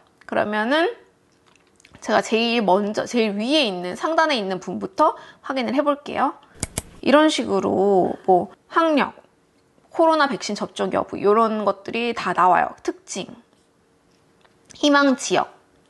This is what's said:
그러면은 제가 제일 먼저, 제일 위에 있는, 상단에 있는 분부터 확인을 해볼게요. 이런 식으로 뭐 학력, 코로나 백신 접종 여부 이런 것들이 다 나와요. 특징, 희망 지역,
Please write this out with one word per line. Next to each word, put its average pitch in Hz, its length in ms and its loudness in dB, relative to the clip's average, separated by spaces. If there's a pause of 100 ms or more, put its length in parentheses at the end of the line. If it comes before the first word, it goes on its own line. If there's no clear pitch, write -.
(260)
그러면은 226 680 -2 (1080)
제가 208 200 2
제일 233 420 0
먼저, 202 420 0
제일 220 320 -2
위에 269 260 0
있는, 180 320 -6
상단에 320 400 0
있는 190 240 -4
분부터 202 560 -2 (260)
확인을 254 340 -4
해볼게요. 285 580 -2 (680)
이런 311 280 4
식으로 196 840 0 (120)
뭐 175 260 2 (160)
학력, 311 460 0 (760)
코로나 320 380 2
백신 208 280 -6
접종 202 380 -6
여부 190 240 -4
이런 214 480 2
것들이 226 480 -4
다 190 200 -6
나와요. 170 360 4 (120)
특징, - 460 -10 (1500)
희망 285 420 2
지역, - 380 -2 (360)